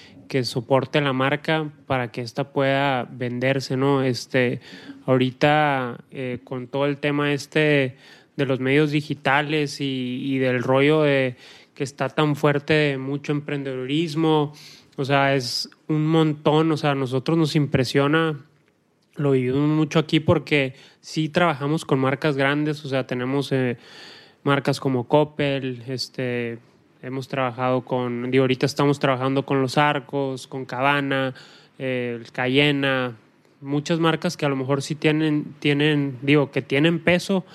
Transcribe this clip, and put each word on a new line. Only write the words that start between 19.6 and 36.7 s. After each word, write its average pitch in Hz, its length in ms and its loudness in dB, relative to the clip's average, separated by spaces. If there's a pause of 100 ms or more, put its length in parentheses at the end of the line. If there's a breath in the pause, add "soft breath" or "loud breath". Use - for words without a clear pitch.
mucho 156 300 2
aquí 151 220 2
porque 147 520 0 (280 loud breath)
sí 156 260 -4
trabajamos 151 560 0
con 135 160 0
marcas 135 380 0
grandes, 147 480 0
o 135 40 -10
sea, 131 160 -2
tenemos, 131 460 -4
eh, 127 260 0 (680 loud breath)
marcas 139 360 0
como 127 300 -2
Coppel, 139 800 0
este, 120 720 -6 (420)
hemos 131 260 -10
trabajado 127 560 -2
con, 123 480 -4
digo, 131 120 4
ahorita 131 220 0
estamos 143 340 2
trabajando 135 460 0
con 139 160 0
Los 131 160 -2
Arcos, 139 720 -2
con 135 160 -10
Cabana, 135 720 -2 (440 loud breath)
eh, 123 440 -6
el - 100 -20
Cayena, 131 840 2 (440)
muchas 147 400 -2
marcas 160 380 0
que 156 80 -4
a 143 40 2
lo 135 60 -2
mejor 135 260 -2
sí 151 140 -6
tienen, 156 640 0
tienen, 143 640 0
digo, 139 300 2
que 131 100 -4
tienen 156 380 2